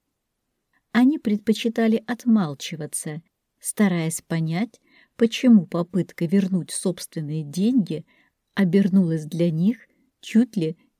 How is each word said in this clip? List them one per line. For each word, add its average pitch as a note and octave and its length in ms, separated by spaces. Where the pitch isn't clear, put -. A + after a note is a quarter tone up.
Они C4 280
предпочитали A3 880
отмалчиваться, E3 1160
стараясь F3 640
понять, E3 600
почему A#3 520
попытка E3+ 580
вернуть F#3 460
собственные D#3 720
деньги E3+ 640
обернулась F3+ 680
для E3 260
них F3 360
чуть - 380
ли D#3+ 200